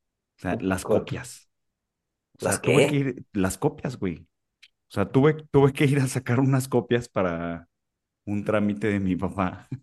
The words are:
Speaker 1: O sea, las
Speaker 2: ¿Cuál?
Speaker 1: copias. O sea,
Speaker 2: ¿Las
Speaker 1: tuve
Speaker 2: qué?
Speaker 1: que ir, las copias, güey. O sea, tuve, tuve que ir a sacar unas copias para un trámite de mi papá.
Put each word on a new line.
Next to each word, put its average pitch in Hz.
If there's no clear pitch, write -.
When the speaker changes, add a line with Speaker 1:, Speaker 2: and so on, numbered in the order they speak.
Speaker 1:
O -
sea, 87
las 92
Speaker 2:
¿Cuál? 104
Speaker 1:
copias. -
O -
sea, 101
Speaker 2:
¿Las -
Speaker 1:
tuve -
Speaker 2:
qué? 143
Speaker 1:
que 147
ir, 135
las 92
copias, 135
güey. 90
O -
sea, 98
tuve, 147
tuve 139
que 151
ir 143
a 131
sacar 123
unas 135
copias 120
para 85
un 104
trámite 104
de 101
mi 92
papá. 90